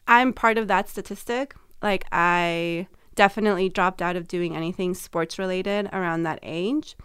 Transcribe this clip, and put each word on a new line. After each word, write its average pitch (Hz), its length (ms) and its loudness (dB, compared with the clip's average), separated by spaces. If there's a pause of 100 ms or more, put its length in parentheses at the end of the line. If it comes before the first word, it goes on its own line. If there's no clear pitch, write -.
I'm 247 240 6
part 226 260 2
of 220 80 -2
that 196 220 2
statistic. 240 640 -8 (280)
Like, 202 280 0
I 170 800 0 (260)
definitely 196 540 4
dropped 185 340 0
out 175 140 -2
of 175 100 -6
doing 175 300 -4
anything 180 380 -2
sports - 440 -4
related 196 540 -2
around 165 320 -2
that 156 180 -4
age. 190 640 -4